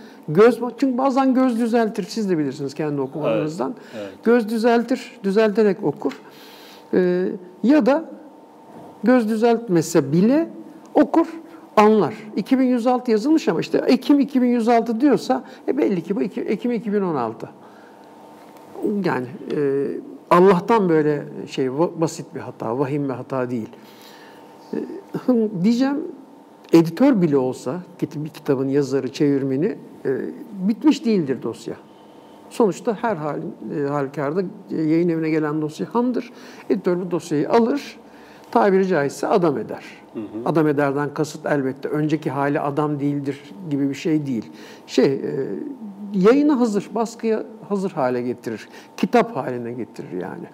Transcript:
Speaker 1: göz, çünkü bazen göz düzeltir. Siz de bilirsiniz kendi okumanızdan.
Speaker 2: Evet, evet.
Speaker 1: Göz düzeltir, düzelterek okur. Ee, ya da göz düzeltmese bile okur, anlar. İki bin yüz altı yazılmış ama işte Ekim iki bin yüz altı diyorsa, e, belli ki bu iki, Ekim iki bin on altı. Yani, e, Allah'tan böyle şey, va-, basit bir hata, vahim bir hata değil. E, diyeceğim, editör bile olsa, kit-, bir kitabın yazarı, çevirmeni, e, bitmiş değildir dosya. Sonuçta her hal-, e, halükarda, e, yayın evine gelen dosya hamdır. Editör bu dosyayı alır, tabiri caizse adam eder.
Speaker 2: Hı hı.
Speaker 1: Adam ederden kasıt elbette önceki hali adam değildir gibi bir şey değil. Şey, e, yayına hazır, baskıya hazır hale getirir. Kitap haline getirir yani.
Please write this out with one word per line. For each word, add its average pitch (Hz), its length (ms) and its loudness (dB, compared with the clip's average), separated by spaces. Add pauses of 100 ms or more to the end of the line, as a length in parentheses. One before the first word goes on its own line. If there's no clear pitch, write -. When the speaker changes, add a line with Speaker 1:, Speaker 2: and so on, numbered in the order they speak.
(280)
Speaker 1:
göz, 226 320 6 (180)
çünkü 262 200 0
bazen 269 360 2
göz 247 260 2
düzeltir. 226 440 0
Siz 208 260 -4
de 175 80 2
bilirsiniz 139 360 -4
kendi 147 280 -2
okumanızdan. 127 760 -2 (200)
Speaker 2:
Evet, 107 80 -10
evet. 95 200 -16
Speaker 1:
Göz 226 260 4
düzeltir, 233 600 0 (120)
düzelterek 202 600 2
okur. 165 360 -4 (760)
Ee, 180 340 2 (360)
ya 262 220 6
da 294 240 2 (920)
göz 233 260 4
düzeltmese 214 840 2
bile 254 380 4 (440)
okur, 320 340 4 (500)
anlar. 214 360 6 (220)
İki 254 240 0
bin 262 60 4
yüz 247 220 2
altı 247 240 0
yazılmış 254 360 2
ama 175 120 2
işte - 280 0
Ekim 285 320 4
iki 262 220 2
bin 247 60 4
yüz 240 200 2
altı 233 340 2
diyorsa, 262 420 2 (240)
e, 294 100 0
belli 190 260 0
ki 190 120 -4
bu 254 60 -2
iki, 233 200 -4
Ekim 240 300 -2
iki 220 220 -4
bin 208 80 2
on 175 140 -2
altı. 117 340 -4 (1600)
Yani, 127 220 -2 (280)
e, 139 320 0 (420)
Allah'tan 185 600 4
böyle 151 340 2 (240)
şey, 139 180 -4
va-, 160 360 -2
basit 156 340 -4
bir - 40 -8
hata, 117 400 -6
vahim 143 300 -2
bir 131 40 -4
hata 123 360 -4
değil. 113 200 -6 (1040)
E, - 40 -4 (840)
diyeceğim, 262 340 2 (760)
editör 175 480 6
bile 147 160 4
olsa, 127 420 -2 (200)
kit-, 147 240 -6
bir 156 60 -8
kitabın 135 400 -2
yazarı, 135 420 0
çevirmeni, 139 640 0 (280)
e, 131 120 -2 (500)
bitmiş 247 380 2
değildir 151 380 0
dosya. 110 320 -8 (720)
Sonuçta 208 520 0
her 226 140 -2
hal-, 151 240 -6 (380)
e, 143 100 -2
halükarda, 143 540 -2 (300)
e, 151 100 -4
yayın 165 280 2
evine 160 200 -2
gelen 156 320 0
dosya 151 320 -6
hamdır. 247 380 -2 (380)
Editör 180 320 0
bu 175 100 -6
dosyayı 156 380 -2
alır, 240 480 0 (540)
tabiri 196 360 4
caizse 143 400 0
adam 170 300 2
eder. - 260 -8 (300)
Speaker 2:
Hı 120 60 -8
hı. 107 60 -8 (200)
Speaker 1:
Adam 156 220 2
ederden 143 460 0
kasıt 147 320 -6
elbette 135 440 -2
önceki 151 400 -2
hali 143 300 -2
adam 147 400 -2
değildir 143 420 -4 (280)
gibi 139 200 0
bir 135 60 -6
şey 156 300 -2
değil. 123 200 -4 (420)
Şey, - 180 2
e, 139 140 2 (920)
yayına 254 460 4
hazır, 208 360 0
baskıya 220 480 -2 (260)
hazır 196 220 -2
hale 127 300 0
getirir. 117 480 -6 (280)
Kitap 233 380 2
haline 123 360 -6
getirir 127 400 -10
yani. 87 420 -8